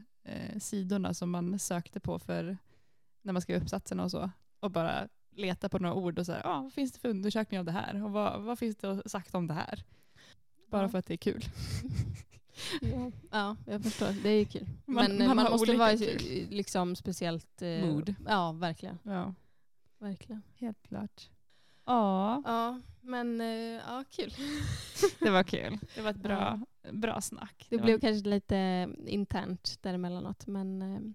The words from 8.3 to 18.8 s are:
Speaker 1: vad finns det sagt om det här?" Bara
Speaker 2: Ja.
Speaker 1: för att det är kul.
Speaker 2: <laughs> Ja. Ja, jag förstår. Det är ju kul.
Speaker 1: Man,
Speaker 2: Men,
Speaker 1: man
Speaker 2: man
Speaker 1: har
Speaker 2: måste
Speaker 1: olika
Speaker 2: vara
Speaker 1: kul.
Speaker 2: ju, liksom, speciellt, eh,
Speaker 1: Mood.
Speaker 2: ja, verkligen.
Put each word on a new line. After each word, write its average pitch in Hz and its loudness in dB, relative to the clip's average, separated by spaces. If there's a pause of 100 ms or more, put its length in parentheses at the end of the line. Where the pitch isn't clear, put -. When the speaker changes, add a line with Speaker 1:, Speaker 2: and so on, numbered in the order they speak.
Speaker 1:
vad 233 -4
finns 220 -2
det 196 -4
sagt - -8
om 180 0
det 160 -2
här?" - -6 (840)
Bara 202 2
Speaker 2:
Ja. 196 2
Speaker 1:
för 190 0
att 180 -2
det - -2
är 170 -4
kul. - 0
Speaker 2:
<laughs> - -6 (1300)
Ja. 247 0 (200)
Ja, 208 -2 (100)
jag 208 -4
förstår. 202 -2
Det 202 4
är 214 8
ju 208 6
kul. - -6 (200)
Speaker 1:
Man, 240 6 (120)
Speaker 2:
Men, - 0
Speaker 1:
man 247 8
Speaker 2:
man - 6
Speaker 1:
har 240 8
Speaker 2:
måste 233 4
Speaker 1:
olika 240 8
Speaker 2:
vara 220 8
Speaker 1:
kul. - 0
Speaker 2:
ju, 170 -4
liksom, 185 0
speciellt, 170 -4
eh, 175 0
Speaker 1:
Mood. 160 0 (140)
Speaker 2:
ja, 180 4
verkligen. 170 -4